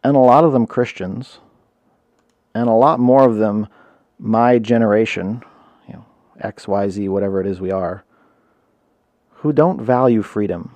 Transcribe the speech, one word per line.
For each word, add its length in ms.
and 120
a 40
lot 240
of 80
them 140
Christians, 720
and 140
a 40
lot 280
more 240
of 120
them 300
my 400
generation, 840
you 60
know, 100
X, 280
Y, 200
Z, 200
whatever 320
it 60
is 140
we 120
are, 320
who 140
don't 300
value 400
freedom 540